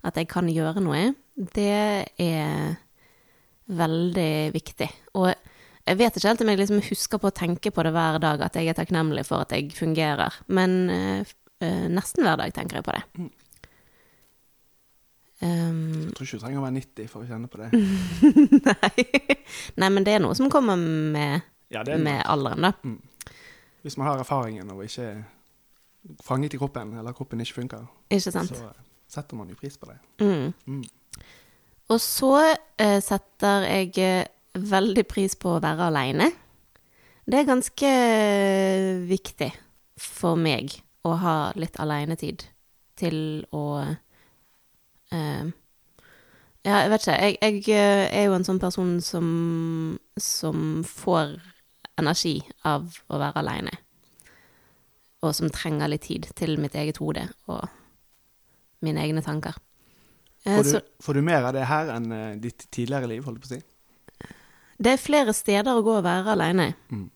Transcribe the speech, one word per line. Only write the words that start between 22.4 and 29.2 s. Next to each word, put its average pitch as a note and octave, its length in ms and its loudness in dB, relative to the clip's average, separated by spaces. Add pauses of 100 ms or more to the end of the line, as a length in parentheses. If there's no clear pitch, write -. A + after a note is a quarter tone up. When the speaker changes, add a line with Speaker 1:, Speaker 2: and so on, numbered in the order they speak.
Speaker 1:
da. F#3+ 100 2 (100)
Speaker 2:
Mm. A2+ 200 -10 (840)
Hvis D3 140 -12
man C#3 100 -2
har C#3 100 0
erfaringen A2 540 -4
og G2 100 -14
ikke A2 420 -12 (1000)
fanget C#3 320 -2
i C3 40 -10
kroppen, A#2+ 400 -6
eller A#2 140 -10
kroppen A#2+ 280 -8
ikke A#2 200 -8
funker, A#2 260 -10 (240)
Speaker 1:
Ikke F#3+ 220 0
sant? E3+ 160 -4
Speaker 2:
så A#2 240 -12 (360)
setter C#3+ 280 -14